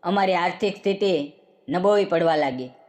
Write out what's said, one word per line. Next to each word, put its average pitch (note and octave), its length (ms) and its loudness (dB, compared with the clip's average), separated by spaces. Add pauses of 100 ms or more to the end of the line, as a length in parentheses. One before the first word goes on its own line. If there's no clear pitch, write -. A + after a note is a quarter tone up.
અમારી F#3+ 320 0
આર્થિક F3+ 420 -2
સ્થિતિ F#3+ 560 -2 (360)
નબળી G3 360 2
પડવા E3+ 320 2
લાગી. C3 340 -4 (180)